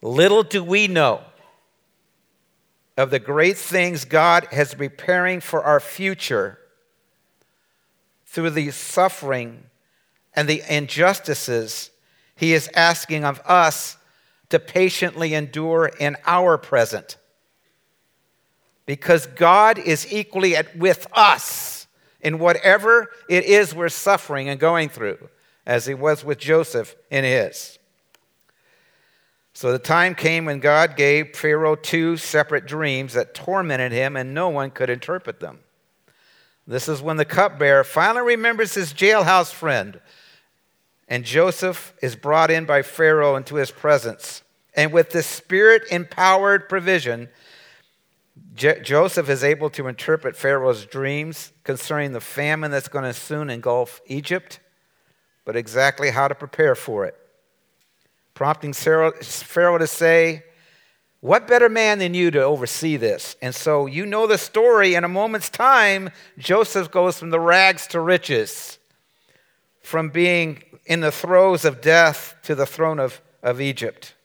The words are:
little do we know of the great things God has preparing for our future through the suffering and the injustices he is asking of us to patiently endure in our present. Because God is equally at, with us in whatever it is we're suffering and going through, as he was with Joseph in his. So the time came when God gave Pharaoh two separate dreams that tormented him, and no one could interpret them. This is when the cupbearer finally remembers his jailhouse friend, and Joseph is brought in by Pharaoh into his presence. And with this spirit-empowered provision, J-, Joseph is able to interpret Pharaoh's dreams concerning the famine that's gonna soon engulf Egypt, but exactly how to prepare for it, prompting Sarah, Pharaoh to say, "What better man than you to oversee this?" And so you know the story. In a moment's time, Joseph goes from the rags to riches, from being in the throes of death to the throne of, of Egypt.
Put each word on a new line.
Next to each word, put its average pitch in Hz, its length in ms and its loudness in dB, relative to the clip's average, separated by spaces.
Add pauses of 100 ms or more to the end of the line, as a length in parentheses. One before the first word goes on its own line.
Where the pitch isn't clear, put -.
little 180 420 2
do 196 200 -4
we 196 240 0
know 156 340 0 (1800)
of 131 120 0
the 135 100 0
great 156 380 0
things 175 460 -4
God 165 480 2
has 139 220 -2
preparing 180 680 -4
for - 240 -6
our 147 160 4
future 135 800 -6 (1700)
through 165 240 -4
the 147 220 -4
suffering 135 920 -4 (680)
and 151 160 -2
the 156 180 0
injustices 147 1200 -2 (440)
he 165 180 0
is 156 220 0
asking 165 480 0
of 143 220 -4
us 170 520 2 (520)
to 160 100 2
patiently 165 760 -2
endure 156 540 -2 (120)
in 143 160 -2 (100)
our 175 320 4
present. 113 600 -2 (1700)
Because 151 400 0
God 196 520 4
is - 360 -4
equally 190 420 -2
at, 156 220 -4
with 175 340 0
us - 760 2 (340)
in 156 180 -4
whatever 196 720 4 (180)
it 180 160 2
is 202 320 4
we're 170 140 -4
suffering 147 580 -2
and 139 100 -6
going 160 300 0
through, 110 420 -10 (360)
as 120 200 -2
he 135 80 -6
was 147 300 -2
with 143 160 -6
Joseph 143 560 -2 (160)
in 135 140 0
his. 127 520 -2 (1800)
So 123 200 -4
the 127 60 -2
time 175 360 0
came 165 300 -2
when 143 140 -6
God 147 360 2
gave 147 400 0
Pharaoh 156 400 0
two 165 400 -2
separate 151 500 -2
dreams 135 500 -6
that - 180 -4
tormented 151 580 -4
him, 131 240 -4
and 131 180 -8
no 170 140 -4
one 139 240 -6
could 127 180 -6
interpret 123 520 -8
them. 78 180 -16 (1040)
This 123 220 -8
is 147 140 -6
when 156 160 -6
the 151 80 2
cupbearer 147 580 4
finally 220 420 0
remembers 226 500 0
his 170 180 -6
jailhouse 190 580 4
friend, 104 480 -4 (1120)
and 123 140 -6
Joseph 170 800 -2
is 113 160 -6
brought 160 340 2
in 160 140 0
by 147 160 2
Pharaoh 151 560 2
into 135 180 -10
his 139 160 -4
presence. - 720 -2 (300)
And 151 180 2
with 165 200 2
this 165 140 -2
spirit-empowered 196 1400 2
provision, 151 600 -2 (1200)
J-, 131 300 0
Joseph 151 460 0
is 135 120 0
able 147 280 0
to 139 180 -10
interpret 135 480 -4
Pharaoh's 131 500 -2
dreams 143 680 -10 (100)
concerning 143 480 -6
the 120 80 -8
famine 151 520 -4
that's 139 180 -4
gonna 131 240 -6
soon 151 360 -8
engulf 120 560 -4
Egypt, 147 540 -8 (840)
but 110 100 -6
exactly 127 560 -2
how 139 160 0
to 139 80 -4
prepare 143 400 0
for 104 300 -6
it, - 100 -10 (1200)
prompting 147 400 -4
Sarah, 160 400 0 (100)
Pharaoh - 540 -2
to 165 100 0
say, 165 560 2 (800)
"What 214 260 2
better 240 220 6
man 214 300 0
than 175 160 -2
you 175 160 2
to 143 120 2
oversee 147 540 -2
this?" 110 440 -4
And 127 140 -8
so 147 300 0
you 143 200 -6
know 214 220 -2
the 214 100 2
story. 214 560 4
In 175 120 2
a - 20 0
moment's 202 420 -4
time, 208 600 2 (280)
Joseph 185 540 0
goes 180 260 0
from 165 120 -12
the 165 100 0
rags 180 480 4
to 170 140 -6
riches, 156 760 -2 (1040)
from 160 280 -4
being 170 540 -2 (220)
in 165 160 -2
the 156 100 0
throes 180 540 2
of 135 160 0
death 160 640 4
to 151 120 -4
the 139 100 -2
throne 160 320 -4
of, 131 240 -6 (220)
of 123 160 -2
Egypt. 131 540 -8 (120)